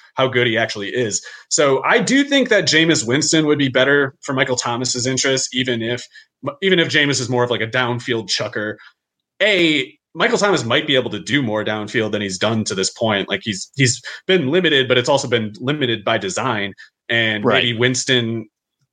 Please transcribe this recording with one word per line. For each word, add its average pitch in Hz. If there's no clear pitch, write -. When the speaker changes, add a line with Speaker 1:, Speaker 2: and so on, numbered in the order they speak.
Speaker 1:
how 135
good 120
he 110
actually 107
is? 113
So 139
I 185
do 247
think 277
that 190
Jameis 156
Winston 151
would 151
be 139
better 135
for 143
Michael 135
Thomas's 123
interest, 131
even 127
if, 120
even 185
if 160
Jameis 143
is 120
more 123
of, 120
like, 110
a 110
downfield 117
chucker. 107
A, 170
Michael 214
Thomas 180
might 147
be 143
able 117
to 101
do 113
more 107
downfield 107
than 104
he's 95
done 110
to 95
this 95
point. 104
Like, 98
he's, 98
he's 131
been 160
limited, 151
but 123
it's 123
also 139
been 110
limited 123
by 113
design. 101
And 110
Speaker 2:
Right. 101
Speaker 1:
maybe 117
Winston 120